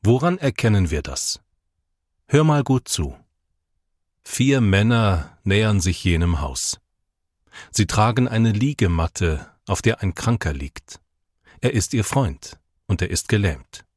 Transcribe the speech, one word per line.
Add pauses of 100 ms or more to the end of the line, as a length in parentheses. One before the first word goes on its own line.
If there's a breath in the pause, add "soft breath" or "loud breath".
Woran
erkennen
wir
das? (840)
Hör
mal
gut
zu. (1040)
Vier
Männer
nähern
sich
jenem
Haus. (920 loud breath)
Sie
tragen
eine
Liegematte, (160)
auf
der
ein
Kranker
liegt. (600 soft breath)
Er
ist
ihr
Freund, (280)
und
er
ist
gelähmt. (120)